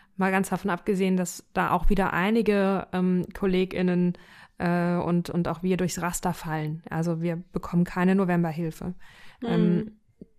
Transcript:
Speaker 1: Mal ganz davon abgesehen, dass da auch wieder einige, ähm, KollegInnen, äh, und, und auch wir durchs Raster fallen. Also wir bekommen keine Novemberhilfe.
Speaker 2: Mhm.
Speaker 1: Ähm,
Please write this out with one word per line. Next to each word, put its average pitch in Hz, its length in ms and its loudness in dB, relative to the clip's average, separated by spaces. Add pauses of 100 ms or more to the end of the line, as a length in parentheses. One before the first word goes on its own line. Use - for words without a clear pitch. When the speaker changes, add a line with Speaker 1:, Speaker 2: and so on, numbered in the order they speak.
(180)
Speaker 1:
Mal 190 140 2
ganz 190 180 2
davon 190 200 -2
abgesehen, 185 480 0
dass - 360 -4
da 180 180 0
auch 170 180 4
wieder 196 240 2
einige, 196 800 2
ähm, 180 400 2
KollegInnen, 185 840 0 (400)
äh, 175 400 0
und, 175 340 0
und 170 160 0
auch 165 160 -6
wir 185 140 2
durchs 180 240 -2
Raster 175 320 -2
fallen. 156 560 -6
Also 165 320 -2
wir 170 200 -4 (120)
bekommen 175 320 0
keine 185 300 2
Novemberhilfe. 170 800 -2 (480)
Speaker 2:
Mhm. 240 60 -8
Speaker 1:
Ähm, 208 440 2 (480)